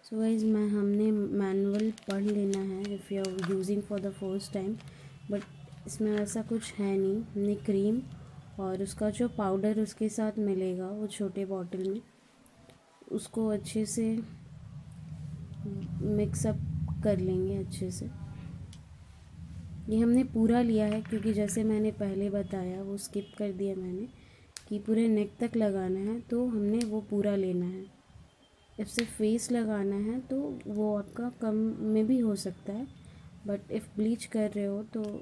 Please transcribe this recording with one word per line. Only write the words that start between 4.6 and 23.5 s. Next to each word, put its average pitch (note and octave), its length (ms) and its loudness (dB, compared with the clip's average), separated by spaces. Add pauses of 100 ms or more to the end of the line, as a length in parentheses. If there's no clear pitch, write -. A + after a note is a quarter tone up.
but G3+ 120 -2 (440)
इसमें G#3 320 0
ऐसा G#3 220 -2
कुछ A3+ 320 -4
है G3 240 2
नहीं। G3 260 2
हमने G3+ 320 0
cream G#3 460 2 (580)
और F#3+ 240 -2
उसका G#3+ 260 0
जो A#3+ 200 0
powder G3+ 500 2
उसके G#3+ 300 0
साथ G#3+ 300 0
मिलेगा F#3 500 0
वो G#3+ 180 -4
छोटे G3 380 -2
bottle F#3 440 -2
में, G#3+ 120 -2 (1080)
उसको A3 360 0
अच्छे G#3+ 380 0
से A3+ 320 0 (1800)
मिक्स G#3 460 2
अप G#3+ 100 2 (460)
कर G3+ 160 4
लेंगे F#3 380 2
अच्छे F#3 340 -4
से। - 140 -6 (1800)
ये A3 100 4
हमने A#3+ 240 6
पूरा A#3 380 6
लिया A3 240 4
है G#3+ 160 2
क्योंकि A3 320 0
जैसे G#3 300 2
मैंने G#3+ 280 4
पहले G3+ 380 0
बताया, F#3+ 540 -2
वो G3 140 -4
skip G3 400 -6
कर G#3 140 -2